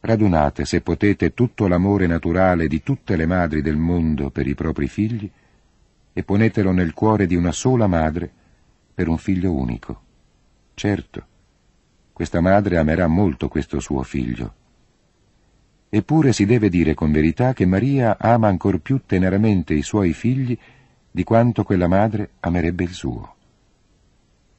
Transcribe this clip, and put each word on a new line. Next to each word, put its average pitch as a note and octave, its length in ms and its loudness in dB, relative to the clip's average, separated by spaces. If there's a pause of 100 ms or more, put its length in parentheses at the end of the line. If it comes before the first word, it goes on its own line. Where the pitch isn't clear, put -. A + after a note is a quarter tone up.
Radunate, F#2 640 0
se E2 160 -2
potete, F2+ 540 0
tutto A#2 340 0
l'amore F#2+ 380 2
naturale E2+ 600 2
di D#2 140 -2
tutte B2+ 340 -4
le D#2+ 100 0
madri E2 340 0
del D2+ 160 -2
mondo D#2+ 540 -2
per C2+ 160 -4
i C#2 80 -2
propri D2+ 340 -4
figli G#2+ 420 -4 (800)
e F2+ 100 -8
ponetelo G2+ 500 0
nel F2+ 220 0
cuore G#2+ 320 2
di E2+ 80 0
una F2 180 0
sola A#2+ 340 0
madre E2 460 -2 (600)
per F2 140 -4
un D#2+ 100 0
figlio F#2 340 -2
unico. A#1+ 500 -6 (720)
Certo, - 540 -6 (880)
questa E2+ 280 -4
madre F#2+ 380 2
amerà E2 300 0
molto E2+ 400 0
questo D2 320 -4
suo C2+ 220 -6
figlio. A#1+ 520 -8 (1400)
Eppure C3+ 420 2
si G#2 140 2
deve G#2+ 240 4
dire D#2+ 240 2
con D#2 160 -2
verità D#2+ 420 2
che F#2+ 140 0
Maria A2+ 520 0
ama A2+ 300 2
ancor F#2 300 0
più - 260 -4
teneramente F#2+ 680 0
i D2 80 0
suoi F#2+ 320 0
figli B2 420 -4 (540)
di F2+ 140 -4
quanto A2+ 400 2
quella F2+ 240 0
madre G#2 420 0 (100)
amerebbe F2 440 -2
il F2 80 -8
suo. - 420 -10 (1200)